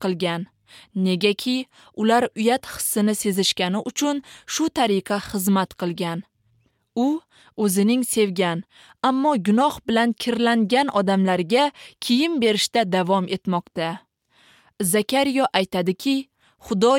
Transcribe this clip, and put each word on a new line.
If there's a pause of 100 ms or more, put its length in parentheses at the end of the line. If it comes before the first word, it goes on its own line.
qilgan. (500)
Negaki (300)
ular
uyat
hissini
sezishgani
uchun (200)
shu
tariqa
xizmat
qilgan. (720)
U (380)
o'zining
sevgan, (340)
ammo
gunoh (100)
bilan
kirlangan
odamlarga (280)
kiyim
berishda
davom
etmoqda. (920)
Zakariyo
aytadiki, (480)
Xudo